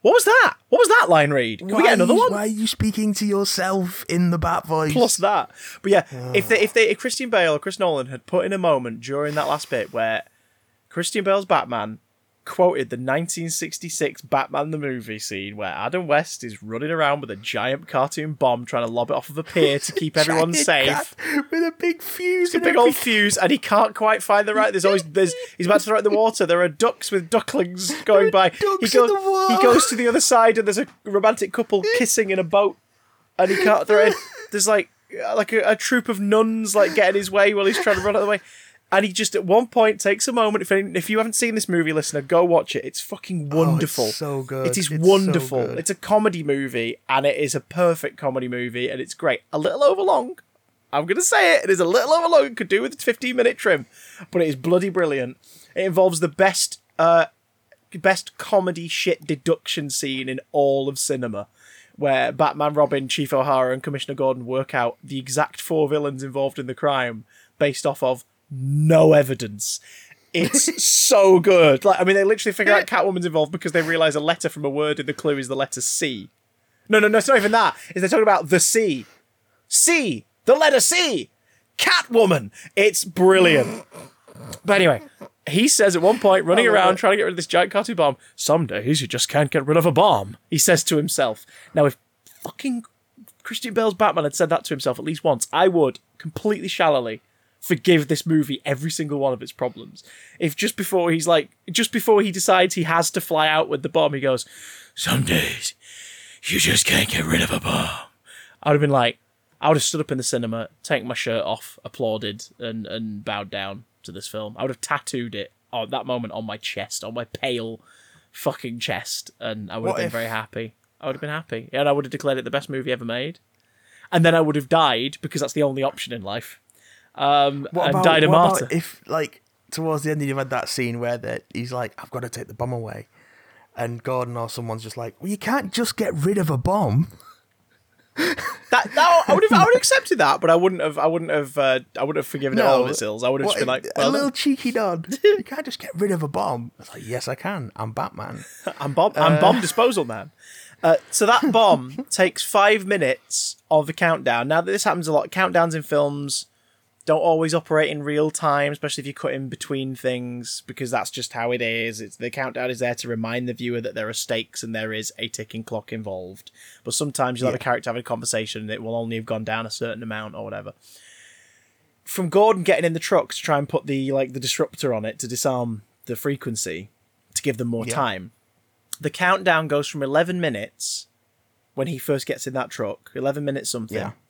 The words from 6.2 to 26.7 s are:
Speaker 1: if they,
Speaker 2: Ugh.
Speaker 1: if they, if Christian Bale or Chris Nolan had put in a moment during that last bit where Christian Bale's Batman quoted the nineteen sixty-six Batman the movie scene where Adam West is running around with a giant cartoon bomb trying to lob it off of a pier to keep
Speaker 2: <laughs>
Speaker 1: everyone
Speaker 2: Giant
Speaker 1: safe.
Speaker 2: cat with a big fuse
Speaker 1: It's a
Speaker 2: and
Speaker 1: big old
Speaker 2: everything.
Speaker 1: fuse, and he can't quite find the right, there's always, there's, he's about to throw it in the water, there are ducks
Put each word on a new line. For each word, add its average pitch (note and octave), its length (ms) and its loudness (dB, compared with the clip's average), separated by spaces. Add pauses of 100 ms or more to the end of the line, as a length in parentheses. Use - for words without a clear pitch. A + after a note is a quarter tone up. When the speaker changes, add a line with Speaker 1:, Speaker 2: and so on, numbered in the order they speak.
Speaker 1:
if G3+ 160 2
they, A3 80 4
Speaker 2:
Ugh. G3+ 60 4
Speaker 1:
if G#3+ 100 -2
they, A3+ 160 4
if G#3 80 -2
Christian B3+ 320 -6
Bale F3 260 2
or C#3+ 40 -4
Chris F#3+ 200 -8
Nolan D3+ 280 0
had C3 180 -14
put F3+ 200 0
in F#3+ 80 -4
a G3 40 -4
moment B2+ 440 0
during D3 340 -4
that C#3+ 120 -2
last C#3+ 220 -4
bit A2 240 -4
where A2+ 300 -2 (680)
Christian F#3+ 340 -4
Bale's G3 220 0
Batman A#2 540 -2 (440)
quoted F3+ 460 0
the - 80 -8
nineteen D#3+ 540 -4
sixty-six - 720 -6
Batman C#3+ 480 -2
the D#3 80 -6
movie A#2 400 -8
scene G2+ 360 -10
where G2+ 140 -6
Adam B2+ 380 -6
West D3+ 360 0
is G#2+ 200 -14
running A#2 260 -8
around D3 320 0
with A#2+ 80 -12
a G2+ 60 -8
giant A#2 520 -6
cartoon D3+ 460 -4
bomb B2 320 0
trying A#2+ 180 -4
to A2+ 80 -6
lob A#2 200 -4
it - 20 -2
off - 160 -6
of D3 80 -10
a D#3 60 -8
pier D3 340 2
to - 140 -6
keep D#3+ 260 -4
Speaker 2:
<laughs> - 0 -
Speaker 1:
everyone D#3+ 340 2
Speaker 2:
Giant D#3+ 140 0
Speaker 1:
safe. C#3+ 520 0
Speaker 2:
cat D4 340 -4
with E4 100 -2
a E4 160 0
big E4+ 240 -4
fuse F4+ 460 -2
Speaker 1:
It's F4 80 -4
a - 20 2
Speaker 2:
and F4 80 0
Speaker 1:
big D#4+ 100 2
old A#3+ 140 6
Speaker 2:
everything. - 140 -2
Speaker 1:
fuse, G#3 340 2
and F#3+ 140 2
he - 80 2
can't G#3+ 340 2
quite G#3+ 300 0
find G#3 240 2
the G#3+ 80 -2
right, G#3+ 180 2
there's F#3 120 0
always, G3 180 4
there's, E3+ 320 0 (200)
he's F3 120 -4
about G#3 140 4
to - 40 -10
throw G#3+ 120 0
it G#3 80 -2
in G#3 60 4
the G3+ 60 2
water, G#3+ 300 2
there E3+ 160 2
are F3 40 2
ducks G#3+ 440 -2